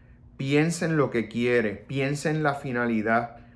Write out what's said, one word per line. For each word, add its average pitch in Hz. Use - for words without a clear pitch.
piense 151
en 160
lo 135
que 110
quiere, 120
piense 139
en 156
la 143
finalidad, 120